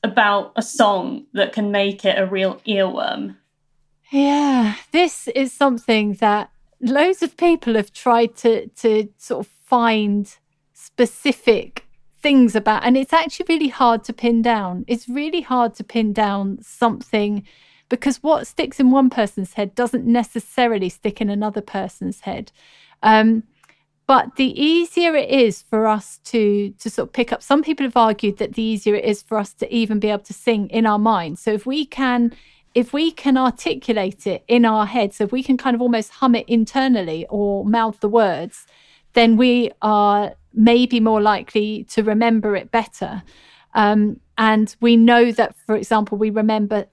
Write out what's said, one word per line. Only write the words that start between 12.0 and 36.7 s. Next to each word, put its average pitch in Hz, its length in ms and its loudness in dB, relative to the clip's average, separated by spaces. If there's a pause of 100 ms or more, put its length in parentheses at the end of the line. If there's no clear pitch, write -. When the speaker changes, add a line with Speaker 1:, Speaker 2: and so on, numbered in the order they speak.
Speaker 2:
things 254 360 4
about, 214 280 0
and 247 120 4
it's 269 160 -2
actually 330 360 -2
really 311 200 0
hard 233 360 0
to - 80 -12
pin 233 300 0
down. 202 460 -2
It's 233 200 -6
really 302 320 -6
hard 247 360 -2
to 202 80 -14
pin 220 280 -2
down 202 500 -4
something, 208 840 -4 (420)
because 254 320 -4
what 302 280 -2
sticks 285 320 -8
in 254 100 4
one 262 180 4
person's 208 440 -4
head 202 240 -6
doesn't 240 280 -2
necessarily 233 840 -2
stick - 320 -8
in 208 100 -2
another 208 300 -4
person's 196 640 -10
head. 190 280 -12 (500)
Um, 220 440 4 (640)
but 262 260 2
the 262 260 -2
easier 330 540 0
it - 160 -2
is 240 320 2
for 220 240 -2
us 214 380 -4
to, 202 460 0 (100)
to 226 100 -8
sort - 180 -6
of - 40 -20
pick 240 200 -2
up, - 120 -8
some 285 180 2
people 294 240 -4
have 240 100 -2
argued 214 420 0
that 220 160 -6
the 226 80 -4
easier 214 340 0
it - 80 -4
is 208 180 -2
for 220 160 -4
us 202 160 -8
to - 180 -8
even 220 280 -2
be 214 100 -2
able 208 140 -4
to - 80 -16
sing 214 380 -2
in 226 140 0
our 214 140 2
mind. 185 400 0
So - 140 -4
if 208 120 -4
we 277 220 -4
can, 247 460 -2 (420)
if 240 180 0
we 320 200 -2
can 269 240 0
articulate 247 920 -2
it 190 220 -4
in 240 160 4
our 214 220 2
head, 208 280 -2
so - 80 -4
if 202 80 -2
we 262 140 -4
can 262 120 0
kind 247 200 -2
of 233 40 -4
almost 233 300 -2
hum 254 240 2
it - 140 -4
internally 220 800 0